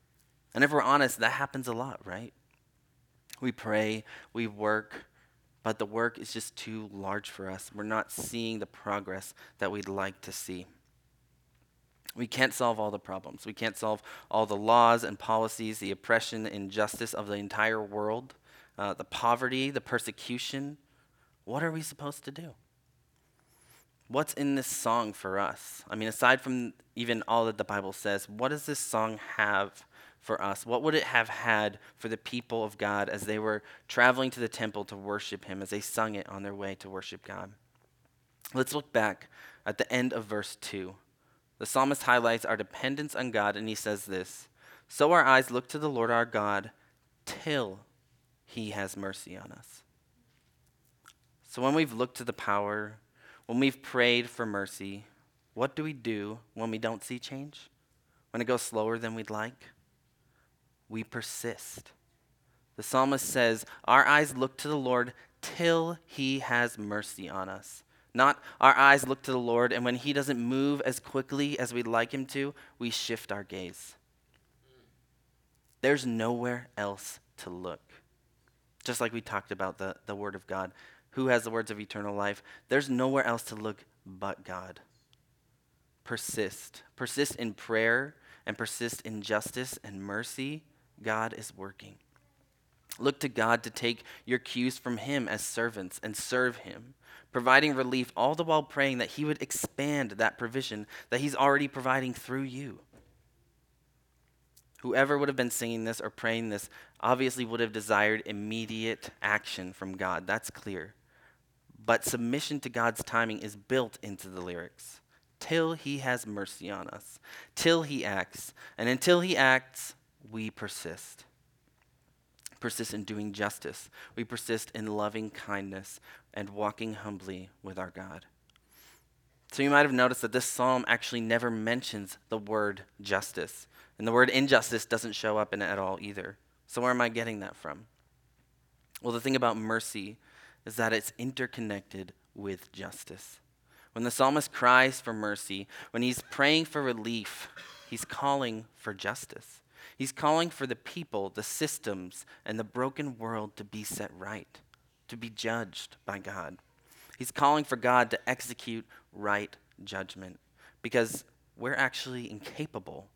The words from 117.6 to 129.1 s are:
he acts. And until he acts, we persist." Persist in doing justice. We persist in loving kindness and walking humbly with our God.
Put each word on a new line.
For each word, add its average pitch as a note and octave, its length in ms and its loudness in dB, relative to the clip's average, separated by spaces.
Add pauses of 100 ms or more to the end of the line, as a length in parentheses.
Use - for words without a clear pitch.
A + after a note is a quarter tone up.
he C#3+ 220 -4
acts. - 480 -6 (240)
And A#2 120 0
until F3 320 6
he F3+ 160 0
acts, - 580 4 (340)
we A2 220 -4
persist." - 760 -10 (1300)
Persist A2+ 340 -4
in G#2 100 -4
doing G#2 300 -6
justice. - 560 -4 (260)
We A#2 80 -4
persist A2+ 520 -4
in G#2+ 100 -6
loving G#2+ 460 -2
kindness G2 680 -8 (320)
and G2+ 200 -8
walking G#2 420 -2
humbly F#2+ 560 -10 (140)
with F#2+ 160 -10
our F2+ 100 -6
God. F#2+ 380 -16 (1200)